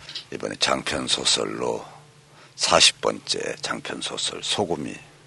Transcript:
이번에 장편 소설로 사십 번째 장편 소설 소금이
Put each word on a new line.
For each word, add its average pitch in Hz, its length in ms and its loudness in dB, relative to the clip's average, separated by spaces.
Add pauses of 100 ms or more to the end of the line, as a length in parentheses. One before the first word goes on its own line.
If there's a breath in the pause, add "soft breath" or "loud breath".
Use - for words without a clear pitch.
(340 loud breath)
이번에 52 260 -6
장편 67 480 0
소설로 60 760 0 (720 soft breath)
사십 - 440 6
번째 - 640 -2
장편 - 400 -6
소설 - 400 -4
소금이 78 500 0 (360)